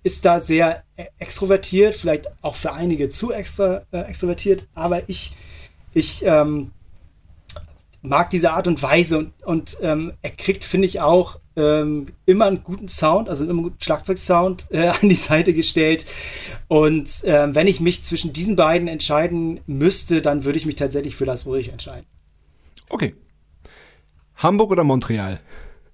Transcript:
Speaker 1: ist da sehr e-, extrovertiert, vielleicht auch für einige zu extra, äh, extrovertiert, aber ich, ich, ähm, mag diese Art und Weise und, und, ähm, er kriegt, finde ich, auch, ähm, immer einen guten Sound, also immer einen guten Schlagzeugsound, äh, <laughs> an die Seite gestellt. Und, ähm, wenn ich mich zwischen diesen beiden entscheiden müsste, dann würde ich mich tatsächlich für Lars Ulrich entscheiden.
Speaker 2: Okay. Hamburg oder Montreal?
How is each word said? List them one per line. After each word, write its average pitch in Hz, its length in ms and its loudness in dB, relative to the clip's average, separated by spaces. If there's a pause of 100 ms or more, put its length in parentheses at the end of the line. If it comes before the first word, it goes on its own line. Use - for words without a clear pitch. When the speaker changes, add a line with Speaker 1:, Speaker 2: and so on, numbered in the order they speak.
Speaker 1:
ist - 220 2
da 135 160 4
sehr 165 420 0 (140)
e-, 175 80 -14 (140)
extrovertiert, 190 760 2
vielleicht 160 320 -2 (160)
auch 147 140 -6
für 151 160 -6
einige 160 380 -2
zu 233 220 -4
extra, 196 500 -2 (100)
äh, 175 100 -6
extrovertiert, 185 720 -2
aber 175 340 -2
ich, - 280 -10 (580)
ich, - 300 -2
ähm, 151 480 2 (1300)
mag 143 280 2
diese 165 220 2
Art 175 140 -2
und 156 160 0
Weise 160 360 4
und, 156 140 -6 (120)
und, 165 380 -4
ähm, 160 400 -2
er - 80 -10
kriegt, - 340 -4
finde 190 240 2
ich, - 140 -8
auch, 175 360 4 (160)
ähm, 151 520 0 (180)
immer 202 220 6
einen 190 180 0
guten 190 240 -10
Sound, 185 400 2
also 147 160 -4
immer 170 80 -4
einen 170 100 0
guten 170 200 -10
Schlagzeugsound, 180 880 0
äh, 170 180 2
<laughs> 175 140 0
an 208 80 8
die 180 40 8
Seite 170 380 2
gestellt. 160 540 0 (600)
Und, 156 580 2
ähm, 147 280 4
wenn 160 120 4
ich 196 140 2
mich 170 240 0
zwischen 160 280 -2
diesen 180 240 -2
beiden 170 320 2
entscheiden 165 760 -2
müsste, 156 560 2
dann 147 220 0
würde 143 140 0
ich 156 60 -4
mich 147 120 -4
tatsächlich 143 380 -4
für 135 120 -4
Lars 127 180 -6
Ulrich 131 260 -4
entscheiden. - 360 -14 (840)
Speaker 2:
Okay. 127 260 -4 (1200)
Hamburg 202 340 2
oder 175 140 2
Montreal? 113 540 0 (560)